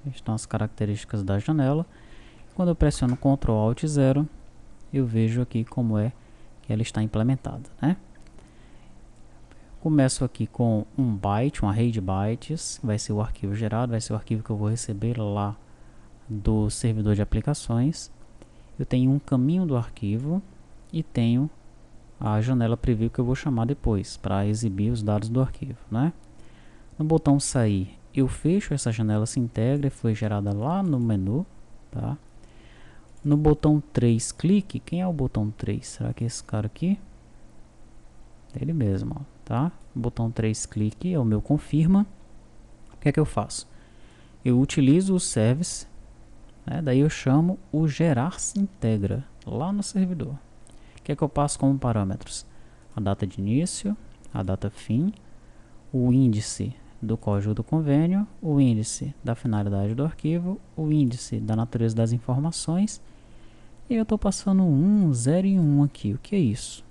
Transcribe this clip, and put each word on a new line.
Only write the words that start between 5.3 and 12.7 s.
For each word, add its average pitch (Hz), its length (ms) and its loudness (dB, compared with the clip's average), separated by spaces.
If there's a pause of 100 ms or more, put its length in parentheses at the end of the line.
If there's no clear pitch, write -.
aqui 113 240 -2
como 113 320 0
é 107 160 0 (480)
que - 100 -8
ela 110 120 0
está - 180 -2
implementada, 113 680 -2 (140)
né? 175 160 2 (1800)
Começo 143 420 2
aqui 120 220 -2
com 110 400 0 (100)
um 123 200 2
byte, 104 500 0
um - 20 2
array 117 220 2
de 113 100 -2
bytes, 101 800 -4